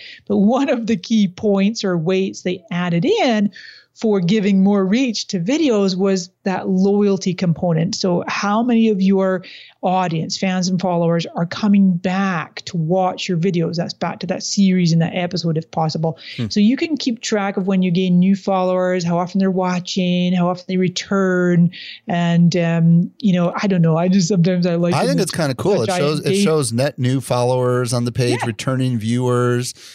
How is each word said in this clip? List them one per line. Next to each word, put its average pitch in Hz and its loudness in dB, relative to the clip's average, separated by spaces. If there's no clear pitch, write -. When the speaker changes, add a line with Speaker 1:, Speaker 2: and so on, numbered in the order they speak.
Speaker 1:
But 208 0
one 247 4
of 240 -2
the 226 0
key 208 2
points 196 0
or 185 0
weights 190 -2
they 185 -6
added 175 -2
in 254 2
for 208 0
giving 190 2
more 196 2
reach 220 -2
to 196 -4
videos 208 0
was 190 -2
that 185 -4
loyalty 196 2
component. 170 0
So 180 0
how 208 -2
many 233 4
of 196 2
your 190 2
audience, 180 -2
fans 185 -2
and 185 0
followers, 170 0
are 175 -2
coming 196 2
back 185 -4
to - -8
watch 185 0
your 185 -2
videos? 165 -2
That's 170 -4
back - -8
to 180 -8
that 170 -6
series 185 2
and 165 4
that 170 -2
episode, 170 -4
if 160 -8
possible. 160 -2
Speaker 2:
Hmm. 120 -4
Speaker 1:
So - -2
you 214 4
can 330 -4
keep 233 -6
track 202 -4
of 180 -4
when 190 2
you 185 0
gain 180 2
new 190 4
followers, 185 0
how 170 0
often 180 -2
they're 190 2
watching, 180 -2
how 175 2
often 180 -4
they 185 -2
return. 180 2
And, 170 2
um, 170 2
you 190 0
know, 175 0
I - -2
don't 185 2
know. 160 4
I 175 0
just, 185 2
sometimes 180 2
I 170 0
like 175 0
Speaker 2:
I 151 2
Speaker 1:
to 233 2
Speaker 2:
think 269 0
it's 185 -2
kinda 143 -2
cool. 180 0
It 113 0
Speaker 1:
try 185 -2
Speaker 2:
shows, 147 0
Speaker 1:
and - -4
Speaker 2:
it - 2
Speaker 1:
date 196 2
Speaker 2:
shows 156 2
net 131 -2
new 131 0
followers 123 0
on 120 -2
the 120 -4
page, 120 0
Speaker 1:
Yeah. 110 -4
Speaker 2:
returning 127 -2
viewers. 123 0